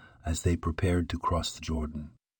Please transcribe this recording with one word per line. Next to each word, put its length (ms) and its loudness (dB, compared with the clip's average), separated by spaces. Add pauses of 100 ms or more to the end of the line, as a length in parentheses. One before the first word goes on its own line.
(260)
as 160 -2
they 140 4
prepared 520 2
to 100 -2
cross 360 0
the 80 -14
Jordan. 480 -4 (300)